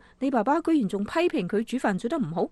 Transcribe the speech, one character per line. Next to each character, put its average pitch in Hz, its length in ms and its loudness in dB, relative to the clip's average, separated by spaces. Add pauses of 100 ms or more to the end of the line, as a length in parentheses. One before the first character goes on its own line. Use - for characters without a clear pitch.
(200)
你 269 100 0
爸 247 120 2
爸 277 180 2
居 330 180 2
然 214 100 2
仲 202 160 -2
批 - 60 -8
評 330 380 0
佢 220 160 0
煮 226 120 -6
飯 202 220 0
煮 233 100 -4
得 330 80 0
唔 269 80 0 (100)
好， 180 180 -2